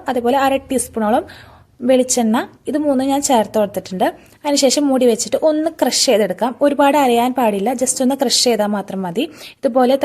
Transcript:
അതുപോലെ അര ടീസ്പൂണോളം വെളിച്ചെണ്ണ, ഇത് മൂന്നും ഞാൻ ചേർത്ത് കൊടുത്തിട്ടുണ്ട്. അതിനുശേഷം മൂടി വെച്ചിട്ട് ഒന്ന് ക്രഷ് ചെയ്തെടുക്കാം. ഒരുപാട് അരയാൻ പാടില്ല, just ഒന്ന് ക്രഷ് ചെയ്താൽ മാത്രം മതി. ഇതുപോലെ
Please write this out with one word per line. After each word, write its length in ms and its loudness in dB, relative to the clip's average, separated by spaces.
അതുപോലെ 340 2
അര 100 2
ടീസ്പൂണോളം 560 -2
വെളിച്ചെണ്ണ, 480 2
ഇത് 140 -2
മൂന്നും 280 0
ഞാൻ 160 0
ചേർത്ത് 340 0
കൊടുത്തിട്ടുണ്ട്. 440 -4
അതിനുശേഷം 480 0
മൂടി 200 2
വെച്ചിട്ട് 280 -2
ഒന്ന് 220 0
ക്രഷ് 300 -2
ചെയ്തെടുക്കാം. 420 0
ഒരുപാട് 360 2
അരയാൻ 380 2
പാടില്ല, 300 0
just 220 -2
ഒന്ന് 180 0
ക്രഷ് 240 0
ചെയ്താൽ 300 2
മാത്രം 300 -6
മതി. 180 -4
ഇതുപോലെ 460 2